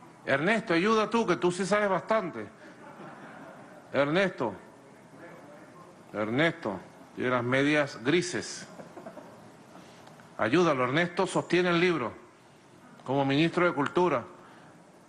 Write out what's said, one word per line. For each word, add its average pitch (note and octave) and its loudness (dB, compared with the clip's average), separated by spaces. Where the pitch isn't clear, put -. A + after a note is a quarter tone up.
Ernesto, F3 0
ayuda G#3+ 4
tú, A3+ 2
que E3+ 2
tú F3 2
sí F#3 -4
sabes G#3 2
bastante. E3+ -2
Ernesto. C#3+ 0
Ernesto, A2 -2
tiene B2 -2
las B2 0
medias C#3 2
grises. C3+ -2
Ayúdalo, C3 2
Ernesto F3 0
sostiene F3+ 2
el E3+ 2
libro D#3 2
como C#3 2
ministro D#3+ 4
de F3 4
Cultura. C#3+ 0